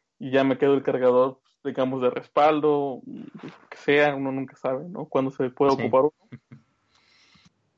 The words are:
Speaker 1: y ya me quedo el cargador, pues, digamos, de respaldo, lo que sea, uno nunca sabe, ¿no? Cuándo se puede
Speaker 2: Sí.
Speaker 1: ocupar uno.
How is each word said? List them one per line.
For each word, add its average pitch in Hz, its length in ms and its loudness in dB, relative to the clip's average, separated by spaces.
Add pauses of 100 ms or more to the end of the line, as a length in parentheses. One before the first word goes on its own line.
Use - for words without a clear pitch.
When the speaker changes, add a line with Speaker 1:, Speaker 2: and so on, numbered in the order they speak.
(180)
Speaker 1:
y 135 120 -12
ya 135 140 2
me 135 140 0
quedo 139 160 4
el 135 80 0
cargador, 127 580 2 (220)
pues, 139 120 -6
digamos, 131 280 -2
de 123 80 2
respaldo, 147 960 0
lo - 640 -18
que - 80 -20
sea, 147 360 2
uno 135 160 -4
nunca 135 260 -8
sabe, 135 340 -6
¿no? 151 160 -12
Cuándo 131 240 -2
se 131 180 -4
puede 139 260 2
Speaker 2:
Sí. 131 60 -2
Speaker 1:
ocupar 117 220 2
uno. - 380 -6 (1400)